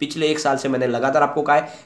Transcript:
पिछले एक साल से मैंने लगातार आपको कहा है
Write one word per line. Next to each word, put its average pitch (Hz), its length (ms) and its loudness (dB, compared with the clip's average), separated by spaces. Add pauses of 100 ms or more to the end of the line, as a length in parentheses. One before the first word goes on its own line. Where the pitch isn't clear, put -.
पिछले 151 260 -2
एक 151 120 0
साल 135 180 0
से 135 120 -4
मैंने 127 180 0
लगातार 131 360 2
आपको 147 180 0
कहा 147 140 2
है 156 180 0 (120)